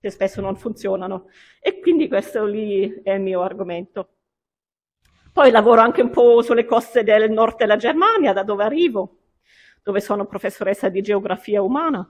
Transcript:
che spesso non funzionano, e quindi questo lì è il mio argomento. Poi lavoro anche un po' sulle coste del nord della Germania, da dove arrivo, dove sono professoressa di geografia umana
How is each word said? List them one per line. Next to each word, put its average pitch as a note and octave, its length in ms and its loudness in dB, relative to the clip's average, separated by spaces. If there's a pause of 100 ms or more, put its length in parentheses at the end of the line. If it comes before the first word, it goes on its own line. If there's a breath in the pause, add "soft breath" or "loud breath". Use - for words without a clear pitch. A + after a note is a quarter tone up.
che G#3 100 -10
spesso - 300 -6
non F#3+ 160 -6
funzionano, F#3+ 720 -8 (320 soft breath)
e - 180 -4
quindi E4 300 0
questo G#3+ 360 -4
lì G#3 480 -4 (100)
è G3 100 -4
il G3 80 -2
mio F#3+ 220 -4
argomento. F#3 680 -10 (1200)
Poi C#4 180 6
lavoro A3+ 300 6
anche A#3+ 220 2
un A#3+ 80 0
po' A#3+ 320 6
sulle A#3 220 0
coste A#3 400 0
del G#3+ 260 4
nord A3 260 0
della G#3 200 2
Germania, D#4 560 0
da G3 100 -2
dove G#3 220 -2
arrivo, B3 540 -2 (640 soft breath)
dove G3+ 180 -4
sono G3+ 260 -4
professoressa G3 600 -6
di F#3+ 140 -4
geografia G3+ 600 -2
umana B3+ 480 -4